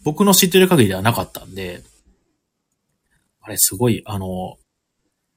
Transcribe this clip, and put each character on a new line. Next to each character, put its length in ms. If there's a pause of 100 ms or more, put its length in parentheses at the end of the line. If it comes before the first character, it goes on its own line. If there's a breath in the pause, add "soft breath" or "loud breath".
僕 200
の 120
知 120
っ 20
て 100
る 80
限 160
り 60
で 60
は 60
な 120
か 100
っ 80
た 140
ん 100
で、 260 (1600)
あ 80
れ 80
す 180
ご 140
い、 160
あ 140
の、 380 (800)